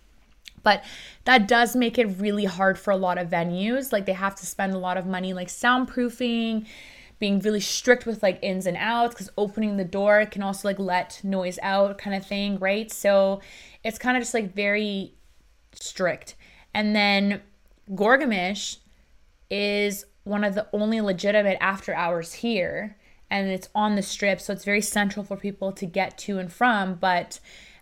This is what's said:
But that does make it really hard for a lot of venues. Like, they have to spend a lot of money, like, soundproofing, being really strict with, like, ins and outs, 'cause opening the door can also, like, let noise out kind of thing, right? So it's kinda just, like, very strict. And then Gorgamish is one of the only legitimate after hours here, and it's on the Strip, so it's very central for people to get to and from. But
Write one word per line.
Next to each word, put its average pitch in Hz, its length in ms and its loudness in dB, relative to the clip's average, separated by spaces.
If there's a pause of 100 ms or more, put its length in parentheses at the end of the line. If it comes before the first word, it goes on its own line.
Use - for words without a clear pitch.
(640)
But 202 220 4 (400)
that 247 240 6
does 233 260 4
make 240 240 2
it 233 80 4
really 202 380 -2
hard 190 340 2
for - 140 0
a 190 40 4
lot 180 220 0
of 180 100 -4
venues. 180 640 0
Like, 202 140 0
they 190 60 0
have 196 240 -2
to 180 100 -14
spend 190 280 -2
a 185 40 -4
lot 180 180 -2
of 185 100 -4
money, 185 280 -4
like, 180 140 -8
soundproofing, 233 1160 0 (520)
being 196 220 2
really 214 200 0
strict 247 460 2
with, 220 160 -4
like, 185 200 2
ins 185 240 -4
and 175 100 0
outs, 233 400 0
'cause 190 200 -12
opening 208 400 -2
the 190 80 0
door 208 420 4
can 202 160 -8
also, 196 260 -2
like, 196 100 -2
let 180 460 -2
noise 185 380 -2
out 196 360 2
kind 202 160 -6
of 190 100 -6
thing, 202 360 -4
right? 208 320 0
So 196 480 4 (420)
it's - 160 -6
kinda 247 220 0
just, 240 140 -6
like, 202 200 -2
very 202 600 -2 (580)
strict. - 640 -4 (380)
And 208 200 0
then 202 480 2 (480)
Gorgamish 202 840 2 (720)
is 202 560 0 (180)
one 208 200 0
of 202 100 2
the 208 180 -2
only 214 280 0
legitimate 202 600 2
after 196 340 -2
hours 170 400 -2
here, 196 600 -4 (340)
and 196 200 -2
it's 185 240 -6
on 208 220 2
the 196 60 0
Strip, 190 380 -2
so - 120 -6
it's 196 120 -8
very 202 160 2
central 208 440 -2
for 196 120 -8
people 196 360 -6
to 196 140 -8
get 185 320 -2
to 196 200 -6
and 180 140 -8
from. 202 420 2
But 175 460 0 (420)